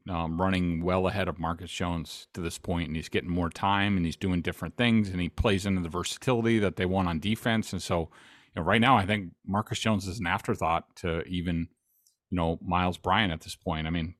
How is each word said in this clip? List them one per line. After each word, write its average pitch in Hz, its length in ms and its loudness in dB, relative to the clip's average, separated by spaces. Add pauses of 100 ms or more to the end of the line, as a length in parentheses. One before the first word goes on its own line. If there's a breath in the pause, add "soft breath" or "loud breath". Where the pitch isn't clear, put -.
um, 85 320 -2
running 90 440 2
well 92 240 2
ahead 90 180 -2
of 85 140 -6
Marcus 85 320 -4
Jones 85 640 -4
to 95 60 -8
this 85 180 -4
point, 82 300 -2
and 78 80 -4
he's 76 120 -6
getting 90 200 -2
more 87 220 0
time, 98 460 2
and 87 100 2
he's 78 100 -2
doing 90 240 0
different 85 360 -6
things, 113 320 4
and 90 120 -4
he 87 80 0
plays 98 380 0
into 95 140 0
the 85 80 -2
versatility 113 720 0
that 95 160 0
they 92 100 0
want 92 220 2
on 82 100 -2
defense. 110 540 -2
And 90 100 -4
so, 85 280 -2 (440 loud breath)
you 87 60 -6
know, - 20 -2
right 98 180 4
now, 127 160 6
I 98 80 4
think 98 280 -2 (120)
Marcus 101 360 -2
Jones 101 260 0
is 95 140 -6
an 85 80 -2
afterthought 87 680 0
to 82 300 -2
even, 85 420 -2 (600)
you 92 60 -2
know, 82 280 0
Miles 90 340 2
Bryant 95 340 2
at 78 80 -6
this - 160 -14
point. 80 320 -4
I - 20 -2
mean, 85 300 -2